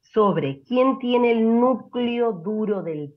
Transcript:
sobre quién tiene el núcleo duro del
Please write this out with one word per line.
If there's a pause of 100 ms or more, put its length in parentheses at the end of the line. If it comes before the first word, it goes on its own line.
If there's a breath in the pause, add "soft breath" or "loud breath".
sobre
quién
tiene
el
núcleo
duro
del